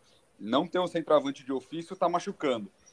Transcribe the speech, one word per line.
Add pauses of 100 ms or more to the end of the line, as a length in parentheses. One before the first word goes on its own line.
(380)
não
tem
um
centroavante
de
ofício,
tá
machucando." (220)